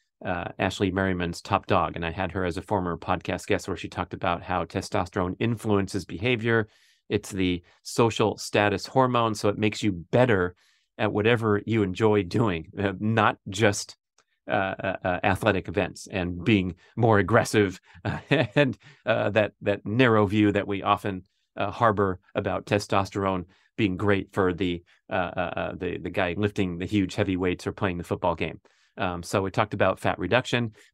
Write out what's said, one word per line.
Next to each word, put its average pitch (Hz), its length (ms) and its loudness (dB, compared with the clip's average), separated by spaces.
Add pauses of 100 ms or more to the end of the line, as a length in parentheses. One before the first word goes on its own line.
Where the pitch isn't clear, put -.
(260)
uh, 87 240 -6 (100)
Ashley 95 320 0
Merriman's 90 500 -2
Top - 240 -2
Dog. 82 300 0
And 85 100 -6
I 82 60 -4
had 90 220 -4
her 92 120 -2
as 85 120 -2
a 90 40 -8
former 90 360 -2
podcast 90 500 -4
guest 95 200 -2
where 95 100 -4
she - 100 -10
talked - 260 -6
about 87 300 -2
how 90 220 -2
testosterone 95 760 -4
influences 104 640 -2
behavior. 113 600 0 (400)
It's - 240 -2
the 92 320 -2 (200)
social 110 540 2
status 104 480 0
hormone, 123 480 2
so 104 160 -2
it 101 80 -2
makes 107 240 -2
you 107 100 0
better 92 640 2 (420)
at 107 160 0
whatever 107 520 2
you 110 160 2
enjoy 101 420 2
doing, 90 540 -2
uh, 98 220 -2
not 110 380 2 (100)
just, 104 480 0 (520)
uh, 95 360 -2
uh, 95 200 -2
uh, 90 200 0
athletic 98 440 2
events 92 440 -4
and 90 320 -4
being 92 320 2 (220)
more 113 220 6
aggressive, 98 600 2 (120)
<laughs> - 140 -12
uh, 139 140 -4 (360)
and, 135 220 2 (280)
uh, 117 240 2
that, 104 320 2
that 101 240 -2
narrow 110 420 4
view 104 240 4
that 98 160 0
we 101 160 -4
often, 98 400 -2 (320)
uh, 101 160 -4
harbor 101 480 2 (160)
about 95 300 -4
testosterone 95 800 0 (320)
being 95 180 0
great 98 380 0
for 92 200 2
the, 87 300 -2 (260)
uh, 90 280 -2
uh, 87 180 -4
uh, 87 200 -6
the, 85 220 -6
the 82 120 -8
guy 90 280 -2
lifting 98 400 -2
the 90 80 -6
huge 95 300 0
heavy 98 220 0
weights 90 280 -2
or 101 60 -6
playing 92 260 -2
the 85 60 -6
football 90 320 -2
game. 80 240 -6 (380)
Um, 87 260 -4
so 104 180 -2
we 95 100 -2
talked 107 220 0
about 98 260 2
fat 92 200 -2
reduction, 117 540 0 (200)